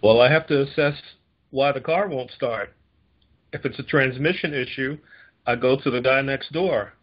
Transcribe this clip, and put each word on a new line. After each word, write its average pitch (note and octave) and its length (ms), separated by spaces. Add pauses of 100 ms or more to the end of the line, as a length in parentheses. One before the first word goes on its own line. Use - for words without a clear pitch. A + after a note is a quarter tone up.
Well, A2 200
I B2 100
have D#3+ 160
to C#3 140
assess C#3+ 340 (540)
why C3+ 220
the C3+ 100
car E3+ 260
won't B2+ 240
start. A2+ 420 (760)
If - 140
it's - 140
a C3+ 40
transmission C#3+ 720
issue, C3+ 440 (480)
I A#2+ 100
go B2+ 260
to - 80
the B2 120
guy C3 200
next C3+ 300
door. D3 520